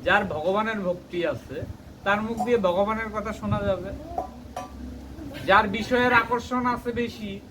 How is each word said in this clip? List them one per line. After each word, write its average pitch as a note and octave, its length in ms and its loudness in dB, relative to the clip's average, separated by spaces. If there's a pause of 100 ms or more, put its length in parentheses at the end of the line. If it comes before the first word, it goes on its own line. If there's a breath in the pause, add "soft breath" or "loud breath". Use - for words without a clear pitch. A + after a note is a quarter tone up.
যার G3 220 6
ভগবানের G3 560 0
ভক্তি F3 440 -2
আছে, C3+ 360 -4 (420)
তার G3+ 180 4
মুখ A3 240 -2
দিয়ে A#3+ 120 4
ভগবানের G3+ 560 4
কথা G#3 200 -4
শোনা G#3 340 0
যাবে। F#3+ 240 -2 (1500)
যার G#3 220 6
বিষয়ের A#3+ 460 2
আকর্ষণ A#3+ 520 2
আছে B3 260 -2
বেশি G#3+ 480 -4 (120)